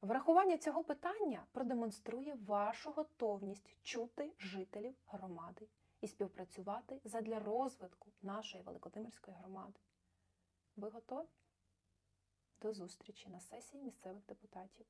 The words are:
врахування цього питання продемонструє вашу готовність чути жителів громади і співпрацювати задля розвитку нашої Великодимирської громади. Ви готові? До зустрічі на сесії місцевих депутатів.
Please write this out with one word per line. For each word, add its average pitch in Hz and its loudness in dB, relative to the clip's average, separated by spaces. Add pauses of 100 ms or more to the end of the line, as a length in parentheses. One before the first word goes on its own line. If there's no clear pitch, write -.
врахування 330 8
цього 311 2
питання 359 0
продемонструє 247 0
вашу 208 0
готовність 202 -2
чути 254 -4
жителів 196 -4 (100)
громади 185 -8 (340)
і 220 -2
співпрацювати 202 -4
задля 220 -2
розвитку 214 0 (100)
нашої 190 -6
Великодимирської 202 -10
громади. 190 -12 (960)
Ви 208 -6
готові? 254 -6 (1300)
До 220 -2
зустрічі 196 -12
на 175 -14
сесії - -14
місцевих 202 -10
депутатів. 196 -16